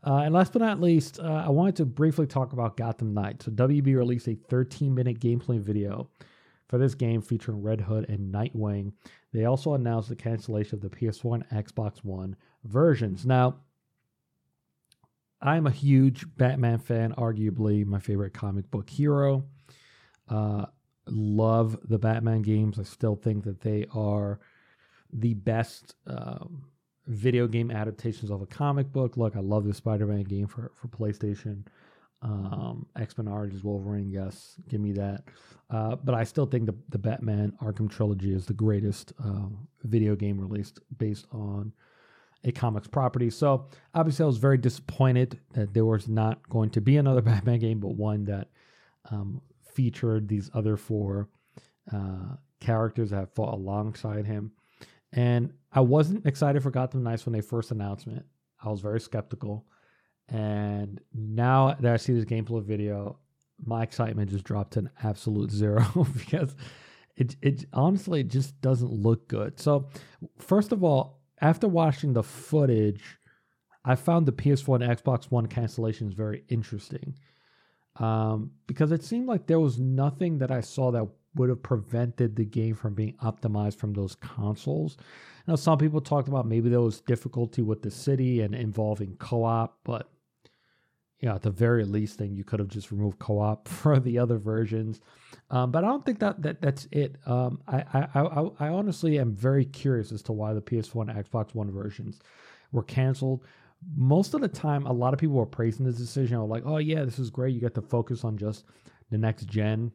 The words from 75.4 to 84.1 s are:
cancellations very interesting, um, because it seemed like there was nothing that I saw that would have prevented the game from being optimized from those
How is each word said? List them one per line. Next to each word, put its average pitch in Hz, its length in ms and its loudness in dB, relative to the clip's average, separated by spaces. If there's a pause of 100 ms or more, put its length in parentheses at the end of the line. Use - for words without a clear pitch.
cancellations 110 680 -4
very 107 340 -6
interesting, 127 680 -6 (800)
um, 110 540 -2 (160)
because 151 240 0
it 160 140 0
seemed 247 240 -4
like 208 180 -2
there 160 140 4
was 127 180 2
nothing 139 600 0
that 131 120 -2
I 127 100 -2
saw 127 300 -2
that 113 160 0 (300)
would 127 140 2
have 123 120 -4
prevented 117 720 0
the 110 100 0
game 110 300 -2
from 104 200 -6
being 107 280 -2
optimized 104 540 -2
from 107 160 -4
those 98 240 -4